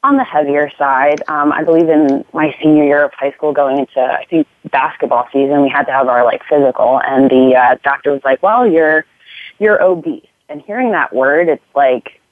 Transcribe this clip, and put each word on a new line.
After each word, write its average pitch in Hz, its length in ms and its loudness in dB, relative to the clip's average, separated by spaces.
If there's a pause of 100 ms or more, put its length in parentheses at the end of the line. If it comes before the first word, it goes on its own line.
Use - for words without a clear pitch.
on 277 160 0
the 262 60 -2
heavier 147 520 -2
side. 143 520 0
Um, 147 220 -2
I 156 120 -4
believe 165 260 2
in 151 460 0
my 156 260 -4
senior 151 240 2
year 147 200 2
of 139 100 -6
high 139 180 -6
school, 151 220 -4
going 139 240 0
into, 135 220 -4
I - 260 -4
think, 160 200 -2 (240)
basketball 131 640 -2
season, 143 300 0
we 139 80 0
had 143 140 -2
to 135 80 -6
have 131 160 0
our, 123 160 2
like, - 200 0
physical, 135 560 0
and 135 300 2
the, 131 260 4
uh, 123 260 2
doctor 143 300 -4
was 139 100 -6
like, 135 200 -2
"Well, 233 240 2
you're, 160 400 2 (520)
you're 208 240 2
obese." 170 440 -2 (240)
And 147 100 -14
hearing 233 300 -6
that 160 240 -4
word, 143 340 0
it's 143 160 -2 (100)
like 131 460 -2 (120)